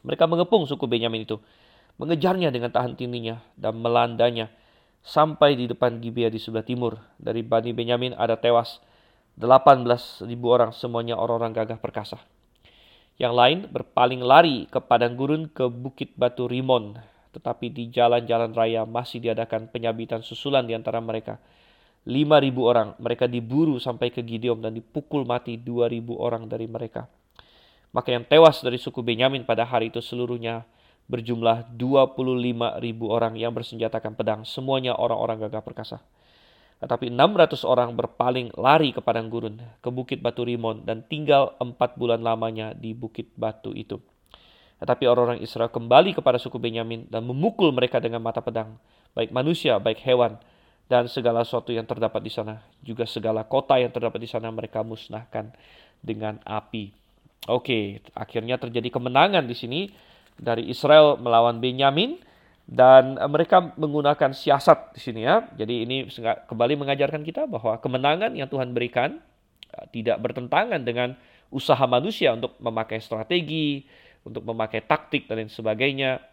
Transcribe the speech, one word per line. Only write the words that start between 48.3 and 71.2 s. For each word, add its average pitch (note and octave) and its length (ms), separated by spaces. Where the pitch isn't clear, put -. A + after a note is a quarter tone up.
pedang, A2+ 400
baik A2+ 160
manusia, C3 480
baik A2 240
hewan, A#2+ 400
dan A#2+ 180
segala A#2 380
sesuatu A#2+ 260
yang A2+ 160
terdapat A2 320
di A2 120
sana, A2 280
juga A2+ 240
segala A2 380
kota C3+ 340
yang A#2+ 80
terdapat A#2 320
di A#2 80
sana A2+ 240
mereka A2 320
musnahkan A2 680
dengan G#2+ 420
api. G#2 480
Oke, A2 520
akhirnya A#2+ 460
terjadi A#2+ 320
kemenangan C#3 540
di A#2+ 100
sini B2+ 240
dari A#2 320
Israel D3 480
melawan A#2 400
Benyamin, C#3 600
dan, C3 560
eh, C3 80
mereka E3 480
menggunakan D3 560
siasat - 640
di - 80
sini A2 240
ya. G#3 320
Jadi A2+ 240
ini B2+ 240
senga-, A2+ 400
kembali B2+ 320
mengajarkan C#3+ 480
kita C4+ 240
bahwa A2+ 320
kemenangan C#3+ 560
yang C3+ 80
Tuhan C3 240
berikan, B2 480
eh, - 160
tidak A2+ 320
bertentangan D3+ 640
dengan B2 320